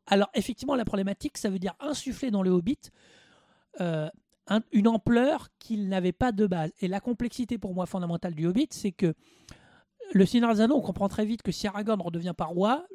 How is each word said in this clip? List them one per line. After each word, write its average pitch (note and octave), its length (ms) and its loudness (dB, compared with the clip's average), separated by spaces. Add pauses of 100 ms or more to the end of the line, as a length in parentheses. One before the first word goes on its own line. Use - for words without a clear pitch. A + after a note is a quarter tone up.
Alors, G3 260 2
effectivement, B3+ 400 -4
la B3 100 -2
problématique, G3 540 -4
ça A3 100 -4
veut F#3+ 120 -4
dire F3+ 180 -6
insuffler C4+ 540 -6
dans G3+ 100 0
le F#3 80 2
Hobbit, F3+ 400 0 (920)
euh, D#3+ 280 -2 (400)
un, G#3+ 120 4 (120)
une G#3 160 6
ampleur A#3+ 600 2 (120)
qu'il G#3 280 -4
n'avait F3+ 240 2
pas B3 200 0
de G#3 160 2
base. E3 320 -2
Et F#3+ 80 -2
la F#3+ 120 -4
complexité, A#3+ 560 -4
pour G3 160 -8
moi, F3+ 140 -2
fondamentale F3 480 -4
du D#3 140 -2
Hobbit, A3+ 220 2
c'est - 220 -4
que E3 220 0 (1000)
le F#3+ 140 8
Seigneur A#3 280 2
des G#3 60 2
Anneaux, A#3 160 4
on B3+ 40 2
comprend G3+ 280 -2
très G#3+ 160 -2
vite A3 180 -4
que F#3 100 -2
si - 140 -6
Aragorn G#3 340 -2
redevient E3+ 360 -4
pas F3 80 -4
roi, G#3 500 0